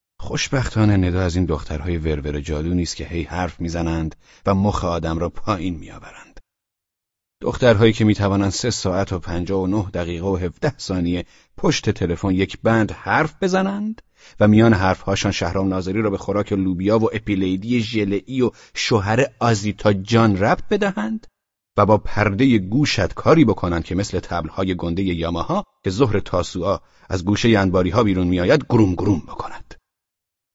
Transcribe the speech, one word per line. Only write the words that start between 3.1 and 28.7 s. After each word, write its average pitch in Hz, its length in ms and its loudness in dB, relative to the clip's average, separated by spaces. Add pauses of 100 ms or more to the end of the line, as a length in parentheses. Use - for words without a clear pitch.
حرف 85 380 -6
می‌زنند 82 560 -4 (300)
و 101 80 2
مخ 98 300 0
آدم 82 340 -2
را 85 100 -2
پایین 90 480 -4
می‌آورند. - 640 -20 (1000)
دخترهایی 107 520 4
که 110 120 0
می‌توانند 101 460 2
سه 120 200 -4
ساعت 98 420 -2
و 92 60 -4
پنجاه 90 420 -4
و 92 60 -2
نه 95 240 -2
دقیقه 87 360 -6
و 95 100 0
هفده 90 420 -4
ثانیه 87 480 -4 (300)
پشت - 340 0
تلفن 92 440 -2
یک 95 280 -2
بند 110 300 2
حرف 127 500 -2
بزنند 196 600 -4 (380)
و 104 80 6
میان 110 260 8
حرفهاشان 95 580 0
شهرام 95 360 -2
ناظری 95 340 -2
را 107 80 0
به 95 80 -2
خوراک 101 340 -2
لوبیا 95 460 2
و 110 160 2
اپیلیدی 104 680 -2
ژله‌ای 107 600 -2
و 117 100 2 (240)
شوهر 110 520 2 (120)
آزیتا 107 540 0
جان 104 460 4
ربط 110 300 0
بدهند 208 580 -2 (500)
و 101 100 4
با 101 120 6
پردهٔ 104 600 2
گوشت 98 560 0
کاری 156 300 6
بکنند 87 400 0
که 92 100 -6
مثل 92 260 -2
طبل‌های 87 540 -4
گندهٔ 85 300 -4
یاماها 85 600 -2 (200)
که 98 60 -2
ظهر 104 300 2
تاسوعا 90 580 -2 (300)
از 87 160 -4
گوشهٔ 104 340 4
انباری‌ها 92 440 2
بیرون 92 240 2
می‌آید 92 380 2
گروم 98 300 4